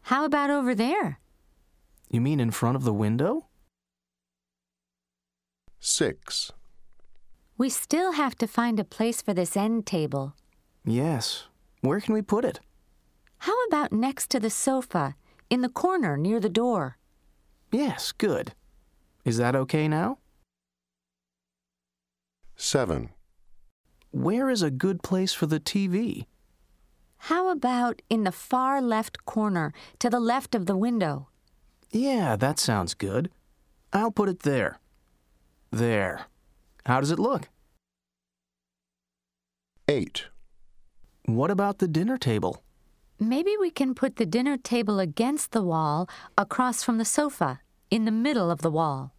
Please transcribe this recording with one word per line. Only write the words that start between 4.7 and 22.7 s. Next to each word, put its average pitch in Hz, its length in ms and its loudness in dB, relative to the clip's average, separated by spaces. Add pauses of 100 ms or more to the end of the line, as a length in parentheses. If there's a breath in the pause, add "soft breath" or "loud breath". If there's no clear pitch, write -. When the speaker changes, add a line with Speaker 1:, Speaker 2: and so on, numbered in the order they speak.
Speaker 3:
Six. - 720 -2 (1040)
Speaker 1:
We 254 140 0
still 349 420 0
have 294 240 0
to 226 100 -2
find 233 320 0
a 202 60 0
place 233 360 -2
for 202 140 -2
this 175 220 -2
end 214 280 0
table. 143 500 -2 (500)
Speaker 2:
Yes. 127 640 -2 (320)
Where 156 200 2
can 220 140 0
we 214 80 0
put 214 220 0
it? - 160 -4 (760)
Speaker 1:
How 480 260 2
about 320 280 0
next 254 380 -2
to 262 80 0
the 214 120 0
sofa, 190 680 -2 (340 soft breath)
in 247 100 2
the 247 80 0
corner 277 480 0
near 196 220 0
the 208 100 0
door? 190 500 0 (720)
Speaker 2:
Yes, 269 400 -2
good. - 420 -2 (680)
Is 117 140 2
that 123 180 2
okay 151 320 0
now? 180 300 0 (2250)
Speaker 3:
Seven. 85 560 -2 (1000)